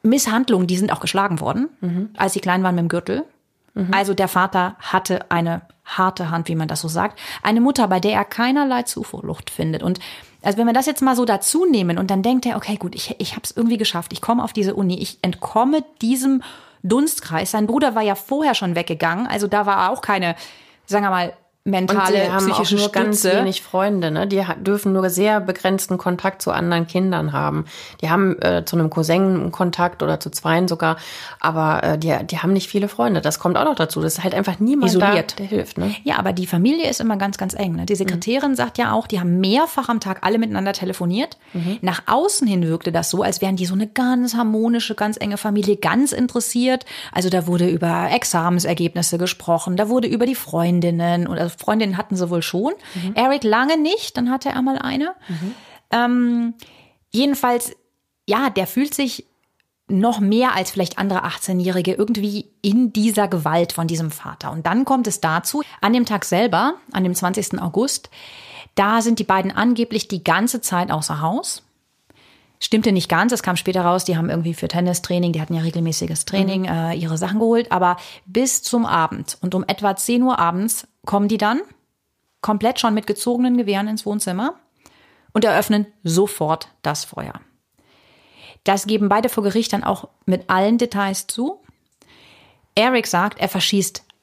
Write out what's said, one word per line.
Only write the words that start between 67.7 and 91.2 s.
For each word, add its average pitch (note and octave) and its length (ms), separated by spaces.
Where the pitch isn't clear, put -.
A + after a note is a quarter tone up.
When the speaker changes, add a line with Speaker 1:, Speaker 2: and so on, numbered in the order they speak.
Speaker 1:
da G#3+ 260
sind A3+ 160
die G#3+ 60
beiden F#3+ 260
angeblich A3+ 560
die F3+ 160
ganze G#3 380
Zeit F3+ 320
außer D#3 280
Haus. F#3+ 440
Stimmte A3 320
nicht F3+ 160
ganz, G3 240
es A#3 120
kam F3 120
später F#3 260
raus, F3 220
die E3+ 120
haben E3 140
irgendwie E3 240
für - 140
Tennistraining, F3 640
die D#3+ 80
hatten D#3+ 140
ja D#3+ 80
regelmäßiges E3 640
Training, F#3+ 380
Speaker 2:
Mhm. F#3 60
Speaker 1:
äh, E3 260
ihre D#3+ 220
Sachen F3+ 220
geholt. A#3 340
Aber F3+ 240
bis A#3+ 360
zum A#3 220
Abend - 560
und F3+ 140
um F#3 120
etwa G3 300
zehn A#3+ 260
Uhr B3+ 180
abends F3+ 460
kommen G3+ 220
die G#3+ 100
dann A3+ 220
komplett G#3+ 380
schon A3 140
mit G#3+ 120
gezogenen B3 500
Gewehren G3+ 320
ins G#3+ 160
Wohnzimmer G#3 500
und A3 120
eröffnen G#3 420
sofort E3 640
das D3 220
Feuer. - 300
Das G3 220
geben G#3 220
beide A3 200
vor G#3+ 160
Gericht A3 280
dann - 120
auch - 240
mit F#3 240
allen G3+ 280
Details G3+ 500